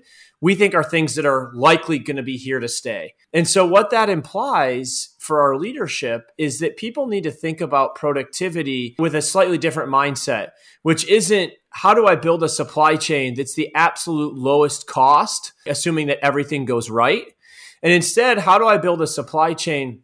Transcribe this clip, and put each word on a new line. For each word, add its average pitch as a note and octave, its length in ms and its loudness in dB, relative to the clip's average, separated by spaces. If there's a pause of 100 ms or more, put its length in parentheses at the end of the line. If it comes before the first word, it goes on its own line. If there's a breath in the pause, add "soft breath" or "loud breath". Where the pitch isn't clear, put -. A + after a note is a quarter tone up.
(420 soft breath)
we F#3 140 4
think F#3 200 2
are D#3+ 80 4
things D#3+ 320 -2
that D3+ 100 -4
are C3 300 0
likely D#3+ 420 2
gonna C#3 240 -6
be C3 140 -8
here C3 240 -4
to A#2 80 -6
stay. G#2 460 -8 (180)
And E3 160 2
so F#3 180 4
what G3 260 4
that A3 180 2
implies D3 1120 -2
for D3+ 220 0
our C#3 160 4
leadership D3 800 -6
is D3 220 -4
that D#3+ 160 -4
people A#3+ 320 -6
need G3+ 160 -4
to D#3 80 -4
think D#3+ 300 -8
about C#3 340 0
productivity C#3 1040 -4
with D#3 160 0
a D3+ 60 0
slightly F#3 360 0
different D3 320 -2
mindset, C3+ 600 0 (340 soft breath)
which D#3+ 240 0
isn't F#3+ 460 2 (220)
how G3+ 180 4
do G#3+ 140 6
I F#3 80 6
build E3 260 0
a D#3+ 60 0
supply D3+ 480 0
chain C3+ 400 -2
that's B2+ 200 -6
the D#3 200 -4
absolute D#3 580 0
lowest C#3 540 2
cost, D3 640 2 (160)
assuming D3+ 400 -2
that C#3+ 160 -2
everything C#3+ 400 -2
goes A#2 260 -2
right? B2 360 0 (580 loud breath)
And E3+ 80 2
instead, A3 460 2
how F#3 200 4
do A3+ 80 4
I G#3 120 6
build F3 240 0
a D3+ 60 0
supply D#3+ 460 -2
chain C#3 500 -6